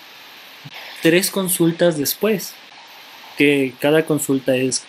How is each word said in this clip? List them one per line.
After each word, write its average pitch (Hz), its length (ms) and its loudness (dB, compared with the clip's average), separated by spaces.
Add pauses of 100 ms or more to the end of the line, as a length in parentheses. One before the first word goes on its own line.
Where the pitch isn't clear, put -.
(1000)
tres 175 300 2
consultas 175 680 0
después, 185 560 -2 (840)
que 139 420 2
cada 151 260 2
consulta 135 500 0
es 127 340 -2